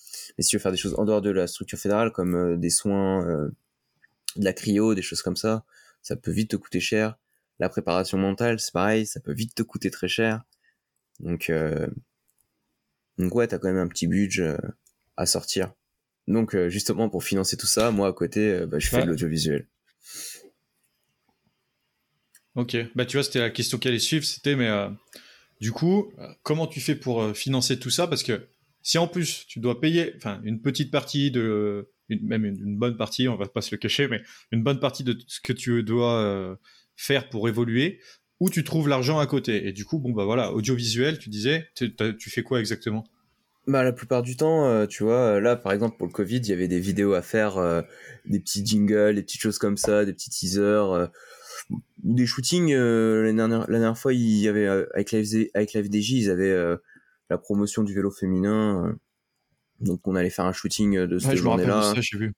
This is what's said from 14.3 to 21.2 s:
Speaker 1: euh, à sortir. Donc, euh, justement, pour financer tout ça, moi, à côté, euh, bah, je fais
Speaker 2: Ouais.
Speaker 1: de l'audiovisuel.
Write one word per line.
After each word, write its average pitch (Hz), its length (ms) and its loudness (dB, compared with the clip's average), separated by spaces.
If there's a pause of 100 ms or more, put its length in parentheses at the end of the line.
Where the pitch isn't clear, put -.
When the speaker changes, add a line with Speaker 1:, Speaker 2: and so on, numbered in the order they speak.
Speaker 1:
euh, 80 160 0 (600)
à 87 100 -2
sortir. 95 440 -2 (560)
Donc, 110 280 2
euh, 90 140 2
justement, 101 400 0
pour 87 140 -4
financer 98 340 0
tout - 100 -4
ça, 113 240 2
moi, 98 160 2
à 90 60 0
côté, 104 360 0
euh, 90 160 0
bah, 76 140 -2
je - 80 -2
fais 123 80 0
Speaker 2:
Ouais. 127 80 4
Speaker 1:
de 87 60 0
l'audiovisuel. 78 580 0 (3000)